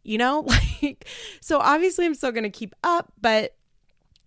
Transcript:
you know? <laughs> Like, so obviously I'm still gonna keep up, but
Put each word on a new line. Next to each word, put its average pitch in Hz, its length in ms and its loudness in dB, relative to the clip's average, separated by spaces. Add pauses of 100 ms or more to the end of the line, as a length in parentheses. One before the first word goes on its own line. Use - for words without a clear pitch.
you 214 140 -4
know? 262 340 0
<laughs> - 60 6 (240)
Like, 285 260 -6 (340)
so 302 180 0
obviously 339 460 2
I'm 320 100 0
still 262 160 -4
gonna 220 180 -4
keep 196 240 -12 (100)
up, 339 280 0 (100)
but 220 340 2 (720)